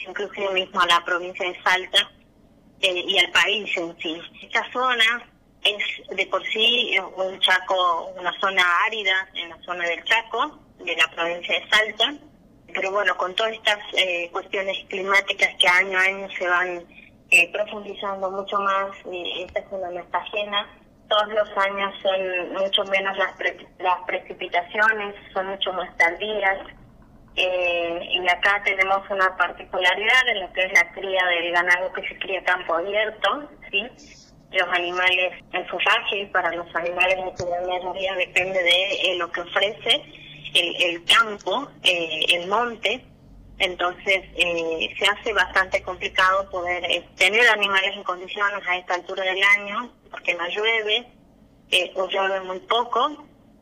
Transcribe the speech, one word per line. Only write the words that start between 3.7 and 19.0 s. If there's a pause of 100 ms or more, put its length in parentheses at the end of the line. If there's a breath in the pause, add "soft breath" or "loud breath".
en
sí. (240)
Esta
zona (340)
es
de
por
sí,
eh,
un
Chaco,
una
zona (240)
árida
en
la
zona
del
Chaco, (200)
de
la
provincia
de
Salta, (580)
pero
bueno,
con
todas
estas, (180)
eh,
cuestiones (120)
climáticas (100)
que
año
a
año
se
van, (460 loud breath)
eh,
profundizando
mucho
más, (140)